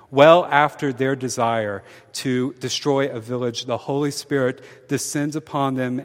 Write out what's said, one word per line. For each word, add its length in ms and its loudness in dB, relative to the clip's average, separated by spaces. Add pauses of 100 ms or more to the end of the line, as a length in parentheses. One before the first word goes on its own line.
(100)
well 360 8
after 460 0
their 220 -2
desire 680 -2 (320)
to 400 -2
destroy 540 -2
a 120 -8
village, 460 -6
the 100 -2
Holy 340 -2
Spirit 800 -4
descends 480 -4
upon 380 -2
them 300 -2